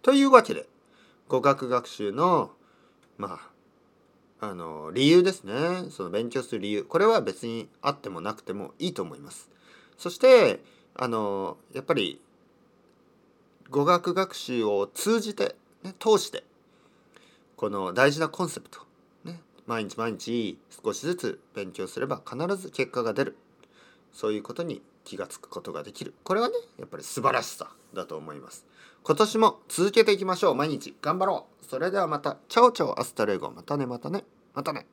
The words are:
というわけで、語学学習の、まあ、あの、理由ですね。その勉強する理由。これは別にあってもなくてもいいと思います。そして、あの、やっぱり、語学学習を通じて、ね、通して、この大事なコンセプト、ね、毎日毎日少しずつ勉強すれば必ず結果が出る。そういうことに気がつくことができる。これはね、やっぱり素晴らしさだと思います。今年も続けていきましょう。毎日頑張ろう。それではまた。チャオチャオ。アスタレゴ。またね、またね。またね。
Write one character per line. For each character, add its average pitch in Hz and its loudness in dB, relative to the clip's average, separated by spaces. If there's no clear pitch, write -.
と 254 6
い 277 6
う 277 6
わ 233 10
け - -4
で、 - -8
語 127 2
学 135 2
学 123 0
習 101 -6
の、 160 2
ま 90 -10
あ、 107 -8
あ 98 -10
の、 80 -12
理 135 4
由 180 8
で 190 2
す - -14
ね。 170 -4
そ - -10
の 85 -8
勉 113 -2
強 127 -4
す - -10
る 104 -6
理 104 -4
由。 104 -2
こ - -4
れ 202 4
は 220 4
別 - -8
に 113 -8
あ 143 -2
っ 147 -6
て - -14
も 87 -10
な 104 -6
く - -18
て 95 -10
も 98 -10
い 180 -4
い - -8
と 101 -6
思 78 -10
い - -20
ま - -20
す。 - -20
そ 175 -10
し - -16
て、 226 8
あ 127 -4
の、 101 -4
や 131 -10
っ - -18
ぱ 165 2
り、 95 -2
語 143 0
学 175 2
学 185 -2
習 120 -4
を 101 2
通 220 0
じ 208 -8
て、 - -4
ね、 190 -14
通 214 4
し - -4
て、 - -10
こ 113 -4
の 95 -4
大 131 6
事 156 -4
な 156 0
コ 180 -4
ン 160 -4
セ - -12
プ - -20
ト、 - -20
ね、 - -16
毎 113 -4
日 - -12
毎 113 -4
日 113 -6
少 107 -2
し - -8
ず 170 -4
つ 123 -6
勉 95 -8
強 95 -8
す - -12
れ 135 -4
ば 139 -6
必 170 -4
ず 190 -14
結 - -6
果 123 -4
が 110 -2
出 139 0
る。 - -8
そ - -4
う - 0
い 107 -2
う 101 -8
こ - -16
と 170 -8
に 160 -8
気 - -16
が 92 -6
つ - -18
く - -20
こ - -10
と 92 -12
が - -8
で - -14
き - -14
る。 - -14
こ 185 -2
れ 214 2
は 240 0
ね、 480 -6
や - -14
っ - -20
ぱ 101 -14
り - -14
素 - -10
晴 - 4
ら 120 2
し - -10
さ - -14
だ 92 -8
と 76 -12
思 78 -14
い 73 -14
ま 64 -20
す。 - -20
今 - 0
年 214 0
も 220 4
続 190 0
け 214 6
て 214 4
い 190 2
き 190 -6
ま 185 -2
し - -2
ょ 165 6
う。 - 2
毎 147 0
日 - -8
頑 160 -2
張 190 2
ろ 185 -2
う。 - -20
そ 131 -8
れ 175 0
で 196 -2
は 175 0
ま 151 -2
た。 - -4
チ - 2
ャ 233 10
オ 240 8
チ 190 -4
ャ 143 2
オ。 - -4
ア 123 -2
ス - -10
タ 107 0
レ 101 0
ゴ。 - -6
ま - -18
た 147 -6
ね、 139 -2
ま 123 -8
た 143 -10
ね。 190 -6
ま 143 -6
た 156 -4
ね。 135 -10